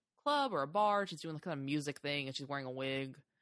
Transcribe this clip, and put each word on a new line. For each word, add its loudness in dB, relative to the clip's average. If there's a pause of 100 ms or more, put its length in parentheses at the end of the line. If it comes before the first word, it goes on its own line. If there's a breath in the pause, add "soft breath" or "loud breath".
(240)
club 4
or 2
a 0
bar. 4
She's -8
doing, -4
like, -8
kind -2
of -4
music -2
thing, -2
and -4
she's -8
wearing -4
a -6
wig. -2 (220)